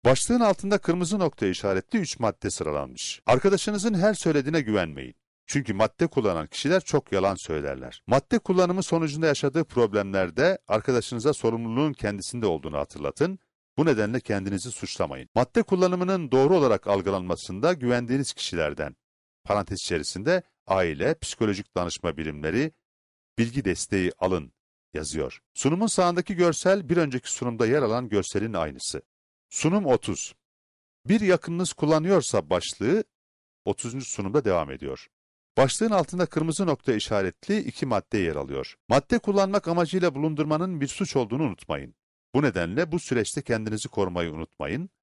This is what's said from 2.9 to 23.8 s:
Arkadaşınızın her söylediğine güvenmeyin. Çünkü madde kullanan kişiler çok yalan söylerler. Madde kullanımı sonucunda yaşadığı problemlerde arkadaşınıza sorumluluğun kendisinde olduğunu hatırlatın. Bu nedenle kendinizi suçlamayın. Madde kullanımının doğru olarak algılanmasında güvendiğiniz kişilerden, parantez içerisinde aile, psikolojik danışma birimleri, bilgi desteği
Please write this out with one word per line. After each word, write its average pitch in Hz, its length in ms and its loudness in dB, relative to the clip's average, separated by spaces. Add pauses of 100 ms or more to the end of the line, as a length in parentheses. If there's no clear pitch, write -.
Arkadaşınızın 202 680 2
her 196 200 4
söylediğine 151 480 0
güvenmeyin. 82 540 -2 (300)
Çünkü 131 280 -2
madde 110 340 2
kullanan 92 400 0
kişiler 175 340 0
çok - 300 -2
yalan 95 240 2
söylerler. 69 720 -8
Madde 139 320 2
kullanımı 180 440 2
sonucunda 160 440 0
yaşadığı 147 360 0
problemlerde 101 920 2 (100)
arkadaşınıza 120 680 0
sorumluluğun 117 600 0
kendisinde 107 520 -6
olduğunu 76 320 0
hatırlatın. 73 640 -4 (380)
Bu 151 80 2
nedenle 113 340 2
kendinizi 98 520 -4
suçlamayın. 71 640 -8
Madde - 280 2
kullanımının 180 680 0
doğru 135 240 6
olarak 127 320 4
algılanmasında 98 840 0
güvendiğiniz 123 600 -2
kişilerden, 76 640 -4 (480)
parantez 101 360 -2
içerisinde 101 640 -2 (240)
aile, 92 520 0
psikolojik 104 560 -4
danışma 85 420 -4
birimleri, 78 540 -4 (680)
bilgi 117 280 -2
desteği 90 540 0